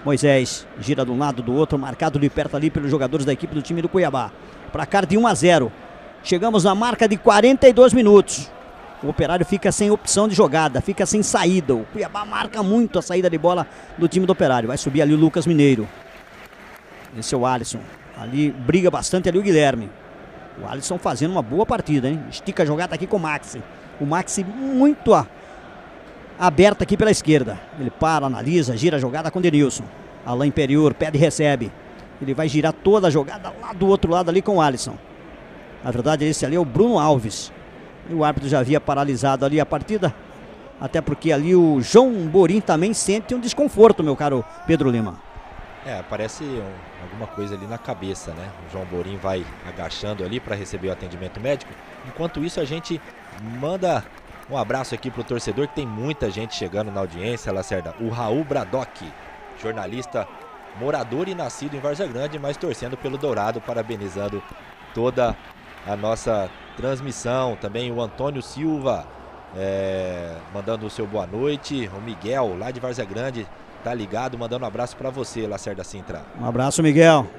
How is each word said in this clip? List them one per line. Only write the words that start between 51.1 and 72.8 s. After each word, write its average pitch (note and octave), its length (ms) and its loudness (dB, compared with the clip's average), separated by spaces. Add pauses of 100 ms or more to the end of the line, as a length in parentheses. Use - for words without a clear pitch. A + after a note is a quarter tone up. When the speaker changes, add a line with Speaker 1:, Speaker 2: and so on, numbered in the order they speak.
Speaker 2:
médico. C3 320 -6 (360)
Enquanto D#3+ 360 -8
isso, F3 180 -6
a D3+ 40 -2
gente D#3+ 360 -8 (580)
manda E3 440 -2 (460)
um C3+ 80 -6
abraço B2+ 380 -4
aqui B2 160 -8
pro A#2+ 120 -10
torcedor, A#2+ 440 -4
que - 80 -12
tem D3 100 -6
muita A#2 460 -6
gente G#2+ 240 -10
chegando G#2 340 -6
na G2 120 -6
audiência, G2 500 -8
Lacerda. F#2 480 -6
O A2+ 100 -4
Raul A#2 360 -2
Bradock, B2+ 600 -6 (560)
jornalista, A2 640 -8 (540)
morador C3+ 480 -4
e F#3+ 80 -8
nascido C#3+ 400 -10
em C#3 40 -8
Várzea D3 280 -4
Grande, D3 320 -8
mas C#3+ 160 -6
torcendo C3 400 -8
pelo C3+ 220 -8
Dourado, A#2 420 -2
parabenizando G2+ 840 -8 (520)
toda A#2+ 420 -2 (500)
a G2+ 100 -6
nossa G#2+ 540 -4 (260)
transmissão. B2+ 840 -4
Também A#2 340 -6
o A#2 80 -6
Antônio B2+ 400 -6
Silva, C3+ 640 -4 (500)
é, F#2+ 760 -6 (200)
mandando G#2+ 320 -6
o G#2 40 -8
seu G#2+ 180 -8
boa G2+ 180 -6
noite. C3 720 -6
O G2+ 40 -12
Miguel, A2 580 -4
lá A#2 120 -8
de B2+ 80 -12
Várzea B2 260 -8